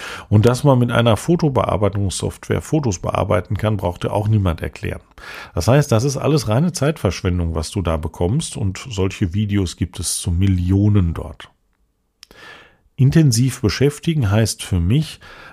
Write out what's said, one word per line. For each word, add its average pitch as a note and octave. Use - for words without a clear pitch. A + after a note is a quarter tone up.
Und G#2
dass B2+
man C3+
mit A#2+
einer A#2
Fotobearbeitungssoftware G2+
Fotos C3
bearbeiten F#2+
kann, G#2+
braucht F#2
dir A2+
auch G#2
niemand G2
erklären. -
Das F2
heißt, D3
das A2
ist B2
alles B2+
reine C3+
Zeitverschwendung, F#2
was D#2+
du G2+
da E2
bekommst, F2+
und F#2+
solche F#2+
Videos G2+
gibt -
es -
zu -
Millionen F#2+
dort. D2+
Intensiv C3
beschäftigen C#3
heißt G#2+
für F2+
mich, A#2